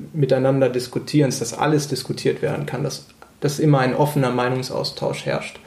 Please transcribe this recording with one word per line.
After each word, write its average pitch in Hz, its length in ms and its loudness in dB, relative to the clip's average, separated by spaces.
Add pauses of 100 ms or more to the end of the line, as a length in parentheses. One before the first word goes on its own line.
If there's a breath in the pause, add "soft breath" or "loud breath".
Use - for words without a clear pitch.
(140)
Miteinander-Diskutierens, 131 1300 2
dass - 180 -6
alles 147 300 2
diskutiert - 560 -2
werden 147 240 -2
kann, 143 160 -4
dass, - 220 -6 (340)
dass 143 180 -2
immer 147 220 4
ein 127 160 2
offener 147 360 2
Meinungsaustausch 127 960 -2
herrscht. - 420 -4